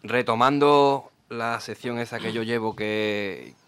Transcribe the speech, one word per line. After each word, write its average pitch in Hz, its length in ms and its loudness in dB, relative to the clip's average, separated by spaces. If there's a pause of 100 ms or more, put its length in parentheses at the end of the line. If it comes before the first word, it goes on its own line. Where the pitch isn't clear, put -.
re-, 113 160 -2
retomando 139 920 4 (200)
la 117 300 -6
sección 120 380 -8
esa 117 220 -8
que 110 120 -6
yo 113 100 -4
llevo 110 340 -2
que, 104 760 -4 (140)